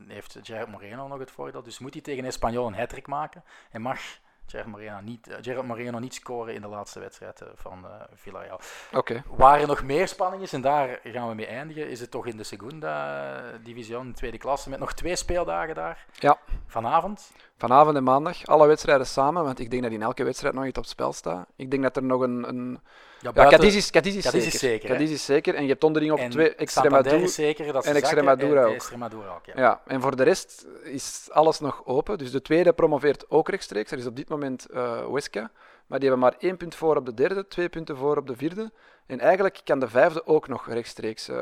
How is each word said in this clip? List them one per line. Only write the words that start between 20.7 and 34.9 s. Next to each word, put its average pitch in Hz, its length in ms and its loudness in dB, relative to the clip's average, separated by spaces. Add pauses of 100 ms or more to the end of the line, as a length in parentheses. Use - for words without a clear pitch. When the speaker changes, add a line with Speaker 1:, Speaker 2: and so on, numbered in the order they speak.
Speaker 2:
op 120 40 -6
het - 100 -12
spel 131 200 -4
staat. - 340 -8 (100)
Ik 131 140 -10
denk 135 120 0
dat 131 140 0
er 135 60 -4
nog 127 180 0
een, 123 280 -2
een 123 240 -8
Speaker 1:
Ja, 120 60 -14 (420)
Speaker 2:
ja, 120 120 -8
Speaker 1:
buiten 143 260 10
Speaker 2:
Cadiz 196 180 8
is, 196 140 0
Cadiz 196 260 4
is 190 80 -6
Speaker 1:
Cadiz 127 180 2
Speaker 2:
zeker. - 120 0
Speaker 1:
is - 60 -2
zeker, 113 280 0
hè? 131 60 0
Speaker 2:
Cadiz 151 160 0
is 143 140 -6
zeker. 156 300 2
En 147 80 -2
je 139 60 0
hebt 135 160 2
onderling 156 280 4
ook 147 60 2
Speaker 1:
En 123 120 -2
Speaker 2:
twee, 151 160 4
Speaker 1:
Santander 151 200 -2 (340)
Speaker 2:
Extremadura 139 240 4
Speaker 1:
is 180 100 0
zeker 151 380 -2
dat 131 120 0
ze 143 40 -2
Speaker 2:
en 147 60 2
Speaker 1:
zakken, 143 80 4 (160)
Speaker 2:
Extremadura 139 420 6
Speaker 1:
en 120 60 6
Speaker 2:
ook. 110 80 2
Speaker 1:
Extremadura 113 600 -12
ook, - 120 -18
ja. 95 100 -18
Speaker 2:
Ja, 123 300 4
en 131 140 -4
voor 131 160 -2
de 131 60 4
rest - 440 0 (160)
is - 480 -12
alles 156 300 4
nog 143 260 -6
open. 160 320 -2
Dus 127 120 -10
de 131 120 -4
tweede 170 300 4
promoveert 147 580 2
ook 156 180 4
rechtstreeks. 202 420 -6
Er 147 80 -8
is 120 80 -8
op 117 100 -8
dit 143 120 -12
moment, 139 380 -6
eh, 120 400 -6